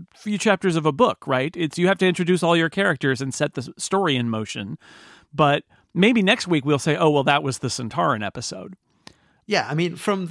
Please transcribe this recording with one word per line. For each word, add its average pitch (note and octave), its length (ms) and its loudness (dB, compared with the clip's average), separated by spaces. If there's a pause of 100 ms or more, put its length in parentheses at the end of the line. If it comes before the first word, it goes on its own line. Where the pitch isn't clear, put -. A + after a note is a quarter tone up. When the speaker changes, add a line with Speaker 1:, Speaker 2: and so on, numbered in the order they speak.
(140)
Speaker 1:
few G#3 240 -4
chapters F#3 380 2
of D#3 100 0
a D#3 60 2
book, - 340 0
right? C3+ 300 -2
It's, E3 220 -4
you F3 100 4
have G3 100 2
to F#3+ 80 2
introduce F3+ 360 2
all E3+ 140 4
your E3 140 2
characters C#3+ 500 0
and C3 140 -6
set - 200 -4
the C3 80 -6
s-, - 200 -14
story F#3 340 0
in A#2+ 140 0
motion. A2 480 -6 (560)
But D3 300 2 (280)
maybe G#3+ 300 4
next G3+ 240 2
week D#3 180 0
we'll D3 140 2
say, D3+ 180 0
"Oh, E3 140 4
well, C#3+ 140 2
that D3 180 2
was C3+ 160 -4
the B2+ 100 -6
Centauran B2 560 -2
episode." F#2+ 500 -10 (720)
Speaker 2:
Yeah, E3+ 220 0
I C#3 60 -4
mean, E3+ 220 -2
from, F#3+ 340 -4